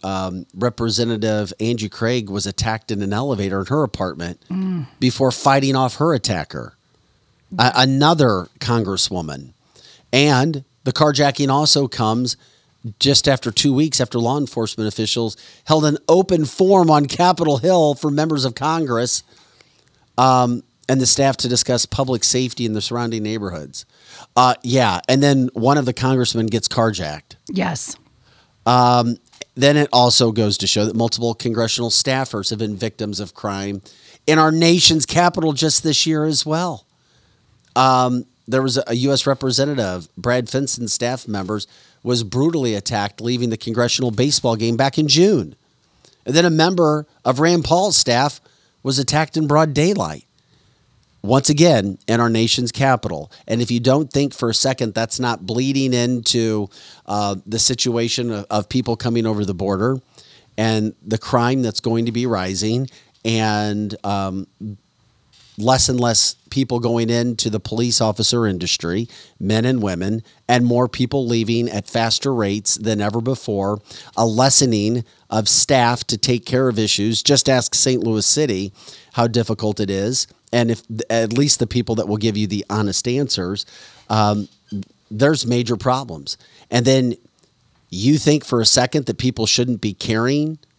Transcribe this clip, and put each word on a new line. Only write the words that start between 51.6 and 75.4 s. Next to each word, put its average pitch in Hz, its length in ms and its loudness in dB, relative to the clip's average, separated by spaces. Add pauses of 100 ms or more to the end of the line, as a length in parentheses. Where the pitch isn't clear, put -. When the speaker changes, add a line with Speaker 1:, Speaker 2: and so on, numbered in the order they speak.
Speaker 1:
in 113 140 2
our 120 100 2
nation's 113 400 0
capital. 113 640 -2 (160)
And 117 120 0
if 120 120 -2
you 120 80 0
don't 131 320 2
think 139 200 0
for - 160 -4
a 113 60 -2
second 127 400 -2
that's 113 240 -4
not 120 260 -2
bleeding 131 480 -2
into, 117 800 0 (360)
uh, 101 280 -2 (100)
the 110 140 -4
situation 120 720 -2
of, 104 180 -6
of 104 200 -2
people 120 280 -2
coming 117 300 -2
over 104 180 0
the 95 100 -2
border 98 440 -2 (580)
and 110 380 0 (100)
the 110 140 -2
crime 127 440 0
that's 113 180 -4
going 117 260 -2
to 117 60 -2
be 120 140 -2
rising 107 640 -2 (360)
and, 107 800 -2
um, 98 420 -4 (1120)
less 123 300 2
and 127 100 -2
less 120 360 0 (160)
people 127 300 -2
going 117 280 0
into 120 400 -2
the 107 100 -2
police 117 420 -2
officer 110 460 0
industry, 90 600 -2 (320)
men 110 240 0
and 127 180 0
women, 101 400 -4 (260)
and 120 180 4
more 120 200 2
people 123 400 -2
leaving 117 440 0
at 101 180 -6
faster 117 440 -2
rates 104 440 -2
than 107 240 -2
ever 104 220 -2
before, 104 580 -4 (380)
a 117 80 0
lessening 117 760 2 (280)
of 107 180 -2